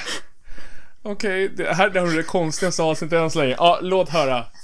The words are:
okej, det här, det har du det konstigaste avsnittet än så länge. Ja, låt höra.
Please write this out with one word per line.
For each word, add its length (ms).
okej, 460
det 240
här, 160
det 100
har 80
du 100
det 60
konstigaste 600
avsnittet 360
än 120
så 80
länge. 180
Ja, 240
låt 280
höra. 360